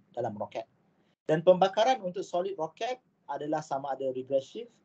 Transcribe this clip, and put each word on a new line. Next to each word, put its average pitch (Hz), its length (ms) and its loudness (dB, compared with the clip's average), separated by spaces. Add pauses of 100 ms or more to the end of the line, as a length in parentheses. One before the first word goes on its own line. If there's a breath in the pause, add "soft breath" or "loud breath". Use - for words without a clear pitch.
(140)
dalam 117 240 -4
roket. 104 260 -8 (640)
Dan 156 160 2
pembakaran 190 640 6
untuk 180 160 -6
solid 185 320 -4
rocket 220 480 -6 (240)
adalah 147 320 -4
sama 139 400 -6
ada 135 160 -2
regressive 135 560 -4 (140)